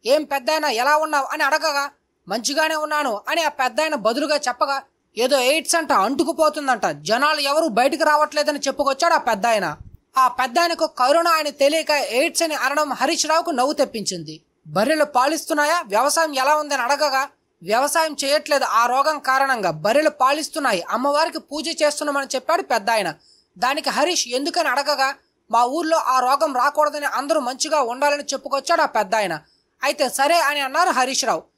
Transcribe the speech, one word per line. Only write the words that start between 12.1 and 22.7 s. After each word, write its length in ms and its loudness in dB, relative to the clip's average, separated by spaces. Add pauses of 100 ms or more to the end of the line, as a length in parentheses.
అని 120 -2
అనడం 380 0
హరీష్ 320 -2
రావుకు 260 0
నవ్వు 220 0
తెప్పించింది. 680 -4 (260)
"బర్రెలు 380 0
పాలిస్తున్నాయా, 840 0
వ్యవసాయం 480 0
ఎలా 200 2
ఉందని?" 260 -2
అడగగా 460 0 (360)
"వ్యవసాయం 520 0 (100)
చేయట్లేదు 380 0
ఆ 220 2
రోగం 340 0
కారణంగా, 520 0
బర్రెలు 380 2
పాలిస్తున్నాయి, 800 0
అమ్మవారికి 500 0
పూజ 440 -4
చేస్తున్నామని" 520 -2
చెప్పాడు 260 0
పెద్దాయన. 520 0 (440)